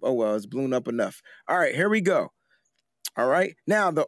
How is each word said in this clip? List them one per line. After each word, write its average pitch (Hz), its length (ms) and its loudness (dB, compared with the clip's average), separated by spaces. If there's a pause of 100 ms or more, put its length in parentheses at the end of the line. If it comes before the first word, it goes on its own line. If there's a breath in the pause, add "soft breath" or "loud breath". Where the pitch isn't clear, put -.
Oh, 131 100 0
well, 110 220 0
it's 107 100 -6
blown 131 280 -4
up 123 140 -4
enough. 117 360 -4 (240 loud breath)
All 175 100 0
right, 151 160 0
here 185 160 0
we 214 120 0
go. 175 280 2 (880)
All 123 100 2
right. 170 280 2 (120)
Now, 202 240 2
the 156 160 0